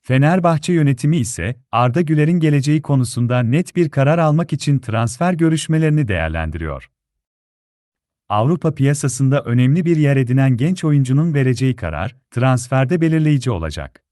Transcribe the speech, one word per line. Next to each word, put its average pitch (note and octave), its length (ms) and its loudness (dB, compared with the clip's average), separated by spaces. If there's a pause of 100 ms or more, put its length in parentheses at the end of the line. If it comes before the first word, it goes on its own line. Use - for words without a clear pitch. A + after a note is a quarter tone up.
Fenerbahçe E3 720 2
yönetimi D3+ 440 0
ise, A2 380 -4 (160)
Arda B2 300 2
Güler'in D#3 380 0
geleceği D3 420 2
konusunda B2 580 -2
net B2 360 -2
bir E3+ 140 0
karar C#3+ 300 2
almak D#3+ 340 0
için C#3+ 260 0
transfer A#2 540 -2
görüşmelerini D#3 760 0
değerlendiriyor. D#2+ 800 -4 (1400)
Avrupa D3 460 0
piyasasında C#3 680 0
önemli B2+ 420 2
bir E3 120 2
yer C#3+ 200 2
edinen C3 400 2
genç E3 260 -2
oyuncunun D3 500 2
vereceği C3 420 0
karar, E2 400 -6 (160)
transferde C3 680 0
belirleyici D3+ 500 0
olacak. D#2 600 -8